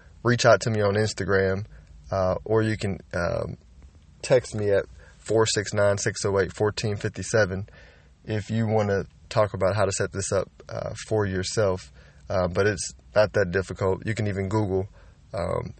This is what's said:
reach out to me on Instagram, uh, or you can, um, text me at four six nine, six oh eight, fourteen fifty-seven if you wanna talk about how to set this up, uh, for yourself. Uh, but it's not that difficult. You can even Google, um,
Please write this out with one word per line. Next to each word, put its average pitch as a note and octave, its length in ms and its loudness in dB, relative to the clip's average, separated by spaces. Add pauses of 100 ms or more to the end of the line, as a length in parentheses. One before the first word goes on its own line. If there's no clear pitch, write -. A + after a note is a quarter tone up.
(220)
reach A#2 220 2
out A2+ 180 8
to A#2+ 80 -2
me G#2+ 120 0
on G2+ 120 4
Instagram, G2 720 0 (460)
uh, F#2 240 0 (100)
or A2 180 2
you A2 140 0
can, G2 220 -4 (160)
um, E2+ 420 -2 (640)
text - 340 0
me G#2 160 0
at G2 140 2 (340)
four A2 280 2
six G#2+ 260 -2
nine, G2+ 240 2
six - 280 -4
oh G2 140 0
eight, F#2 140 0
fourteen G#2 440 -2
fifty-seven G2 680 -2 (600)
if G#2+ 240 -4
you A2+ 160 0
wanna G#2 380 2 (260)
talk G#2+ 240 2
about F#2+ 200 2
how G#2+ 100 2
to F#2+ 80 0
set F#2+ 200 -4
this F#2+ 200 -6
up, G2 180 0 (180)
uh, - 260 -8 (140)
for G#2+ 180 0
yourself. F#2+ 680 -2 (360)
Uh, F#2 200 0
but G2 180 0
it's - 260 -2 (220)
not G#2 180 4
that G2 180 2
difficult. F#2 560 -2
You G#2+ 80 -2
can G#2+ 120 -2
even G2 220 -4
Google, G2 400 -2 (440)
um, E2+ 480 -4